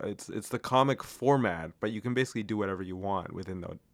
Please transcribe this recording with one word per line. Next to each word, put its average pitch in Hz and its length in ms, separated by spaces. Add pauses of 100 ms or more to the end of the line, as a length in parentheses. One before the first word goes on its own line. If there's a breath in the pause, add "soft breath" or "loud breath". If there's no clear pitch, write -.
It's, 101 260
it's 98 200
the 120 100
comic 135 440
format, 104 760
but 110 120
you 107 100
can 123 120
basically 123 300
do 104 140
whatever 95 260
you 90 120
want 92 380
within 92 280
the 85 160 (160)